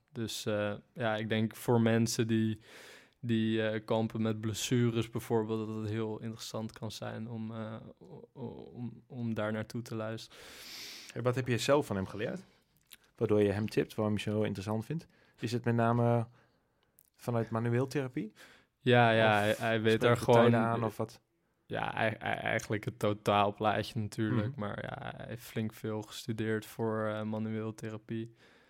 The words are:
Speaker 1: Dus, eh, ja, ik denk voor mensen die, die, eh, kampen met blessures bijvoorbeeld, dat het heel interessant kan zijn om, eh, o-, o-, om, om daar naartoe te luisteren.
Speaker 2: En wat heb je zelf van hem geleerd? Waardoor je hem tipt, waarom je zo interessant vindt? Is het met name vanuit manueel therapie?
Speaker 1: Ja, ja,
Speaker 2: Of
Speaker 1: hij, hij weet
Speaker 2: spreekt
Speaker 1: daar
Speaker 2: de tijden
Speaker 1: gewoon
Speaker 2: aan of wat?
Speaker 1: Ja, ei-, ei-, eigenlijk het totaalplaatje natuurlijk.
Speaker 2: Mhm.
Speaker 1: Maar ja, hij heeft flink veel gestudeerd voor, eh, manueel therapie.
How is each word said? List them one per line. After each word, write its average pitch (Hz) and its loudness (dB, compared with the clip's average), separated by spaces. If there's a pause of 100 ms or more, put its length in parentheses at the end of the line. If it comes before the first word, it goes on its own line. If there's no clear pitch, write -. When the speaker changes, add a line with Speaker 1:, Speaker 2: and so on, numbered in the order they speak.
(120)
Speaker 1:
Dus, - -6
eh, 104 0 (200)
ja, 110 -2
ik 107 -4
denk 110 2
voor 120 4
mensen 113 4
die, 110 2 (640)
die, 110 0
eh, 110 -4
kampen 113 0
met 110 0
blessures 113 2
bijvoorbeeld, 110 0
dat 110 -6
het 110 -4
heel 110 -4
interessant 113 -8
kan 107 -10
zijn 113 -8
om, 110 -8
eh, 110 -8 (220)
o-, 170 -20
o-, - -12
om, 120 -12
om 120 -6
daar 107 -2
naartoe 110 -6
te 123 -10
luisteren. 110 -8 (720)
Speaker 2:
En 117 -6
wat 123 2
heb 127 0
je 120 4
zelf 143 4
van 104 -2
hem 95 0
geleerd? 110 -6 (760)
Waardoor 107 4
je 101 6
hem 104 0
tipt, - -2
waarom 107 0
je 98 -2
zo 107 0
interessant 104 -2
vindt? 165 -8 (320)
Is 117 -4
het 120 -2
met 117 4
name 117 4 (880)
vanuit 117 -2
manueel 117 0
therapie? 147 -6 (460)
Speaker 1:
Ja, 120 6
ja, 110 6
Speaker 2:
Of 107 6
Speaker 1:
hij, 107 2
hij 113 0
weet 110 6
Speaker 2:
spreekt 110 4
Speaker 1:
daar 120 6 (100)
Speaker 2:
de 131 6
tijden 117 10
Speaker 1:
gewoon 117 6
Speaker 2:
aan 117 0
of 113 -4
wat? - -8 (440)
Speaker 1:
Ja, 110 -4
ei-, 110 0
ei-, 107 -4
eigenlijk 110 -2
het - -8
totaalplaatje 104 0
natuurlijk. 107 -2
Speaker 2:
Mhm. - -12
Speaker 1:
Maar 104 -6
ja, - -10
hij - -12
heeft 113 -12
flink 110 -6
veel 110 -6
gestudeerd 110 -4
voor, 110 -2
eh, 107 -4
manueel 110 -4
therapie. 113 -8 (340)